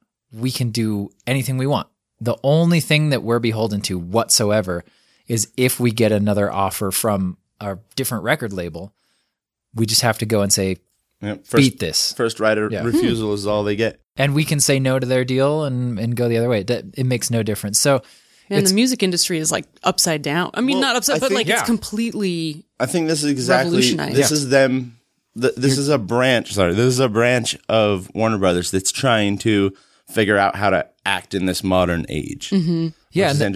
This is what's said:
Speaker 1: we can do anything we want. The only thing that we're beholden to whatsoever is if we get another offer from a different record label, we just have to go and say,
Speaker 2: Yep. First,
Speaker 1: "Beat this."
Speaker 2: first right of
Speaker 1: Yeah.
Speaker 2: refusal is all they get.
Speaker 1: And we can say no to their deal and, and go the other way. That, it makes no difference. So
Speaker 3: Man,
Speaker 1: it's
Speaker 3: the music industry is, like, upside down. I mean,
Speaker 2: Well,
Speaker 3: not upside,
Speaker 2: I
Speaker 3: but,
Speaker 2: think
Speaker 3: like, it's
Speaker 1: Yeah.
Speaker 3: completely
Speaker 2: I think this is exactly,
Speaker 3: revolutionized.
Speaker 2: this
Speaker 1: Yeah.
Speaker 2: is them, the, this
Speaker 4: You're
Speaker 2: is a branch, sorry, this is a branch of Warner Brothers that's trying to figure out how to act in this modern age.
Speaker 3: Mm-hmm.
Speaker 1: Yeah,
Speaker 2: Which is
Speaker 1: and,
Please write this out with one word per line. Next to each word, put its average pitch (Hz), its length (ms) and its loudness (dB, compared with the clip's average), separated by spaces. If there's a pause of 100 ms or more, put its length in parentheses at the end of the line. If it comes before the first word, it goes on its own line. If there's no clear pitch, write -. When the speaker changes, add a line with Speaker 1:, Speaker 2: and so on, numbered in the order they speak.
(320)
Speaker 1:
we 120 180 -4
can 123 200 -4
do 107 400 -2 (160)
anything 131 320 -2
we 131 80 -2
want. 135 220 -2 (320)
The 113 220 -2
only 165 380 4
thing 151 300 2
that 131 120 0
we're 117 160 0
beholden 110 440 0
to 95 160 -4
whatsoever 95 840 0 (440)
is 113 280 -2
if 127 220 0
we 123 120 2
get 110 220 2
another 104 380 2
offer 98 400 -4
from 95 460 -2 (240)
a 98 180 -8 (160)
different 120 300 -4
record 120 280 -2
label, 87 420 -10 (800)
we 113 120 0
just 107 160 0
have 117 160 0
to 113 80 -4
go 104 160 2
and 101 100 0
say, 95 260 0 (440)
Speaker 2:
Yep. 104 240 -8
First, - 160 -2
Speaker 1:
"Beat 131 160 2
this." - 340 -4
Speaker 2:
first 117 280 -4
right 107 180 2
of 107 120 0
Speaker 1:
Yeah. 107 140 -4
Speaker 2:
refusal 117 480 0
is 101 140 -4
all 104 180 0
they 104 100 0
get. 110 240 -2 (200)
Speaker 1:
And 139 160 0
we 151 100 0
can 147 160 -2
say 139 180 2
no 131 200 0
to 127 80 -2
their 127 180 0
deal 139 400 0
and, 123 340 -4
and 117 160 -2
go 120 140 0
the 117 80 2
other 117 120 0
way. 110 140 0
That, 110 220 -4 (100)
it 131 120 -2
makes 123 240 -2
no 117 120 0
difference. 104 380 -4
So 139 220 2 (480)
Speaker 3:
Man, 202 100 2
Speaker 1:
it's 190 100 2
Speaker 3:
the 190 40 0
music 247 280 0
industry 180 360 0
is, 156 120 -2
like, - 140 -2 (180)
upside 165 380 0
down. 156 320 -2
I - 80 -4
mean, 262 160 0
Speaker 2:
Well, 262 120 0
Speaker 3:
not 247 80 0
upside, 262 200 0
Speaker 2:
I - 40 -2
Speaker 3:
but, 262 80 0
Speaker 2:
think 196 100 0
Speaker 3:
like, 226 100 -2
it's 233 140 2
Speaker 1:
Yeah. - 20 -4
Speaker 3:
completely 196 1000 -4 (140)
Speaker 2:
I 120 60 -2
think 160 240 0
this 151 160 0
is 147 60 2
exactly, 131 480 2
Speaker 3:
revolutionized. 147 380 0
Speaker 2:
this 135 140 4
Speaker 1:
Yeah. 151 60 0
Speaker 2:
is 139 140 -4
them, 127 460 2 (380)
the, 120 220 0
this 131 200 2
Speaker 4:
You're 143 80 -2
Speaker 2:
is 139 40 0
a 147 100 2
branch, 120 540 0
sorry, 92 220 2
this 113 180 4
is 123 80 0
a 131 80 4
branch 117 480 0 (140)
of 104 440 2
Warner 110 240 0
Brothers 90 320 2
that's 95 220 -2
trying 104 460 2
to 98 340 2 (380)
figure 107 260 2
out 98 200 2
how 101 120 0
to 90 180 2 (200)
act 95 260 -2
in 95 140 -2
this 92 180 -2
modern 90 460 2
age. - 400 -8
Speaker 3:
Mm-hmm. 165 380 0 (240)
Speaker 1:
Yeah, 180 160 2
Speaker 2:
Which 139 80 0
is 147 40 0
Speaker 1:
and, 110 160 2